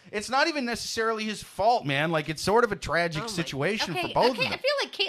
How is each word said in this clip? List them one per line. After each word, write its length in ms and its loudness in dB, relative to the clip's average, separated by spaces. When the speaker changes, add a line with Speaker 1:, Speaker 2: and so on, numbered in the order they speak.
Speaker 1:
It's 180 -6
not 180 4
even 160 -2
necessarily 600 -2
his 180 -6
fault, 420 2
man. 260 0
Like, 200 0
it's 100 -6
sort 240 4
of 80 0
a 40 -2
tragic 480 -2
Speaker 2:
Oh 20 -6
my 60 -8
Speaker 1:
situation 580 -2
Speaker 2:
okay, 180 -2
Speaker 1:
for 60 -8
both 160 6
Speaker 2:
okay, 160 -2
Speaker 1:
of 40 -4
them. 40 -2
Speaker 2:
I 20 -4
feel 140 0
like 100 -4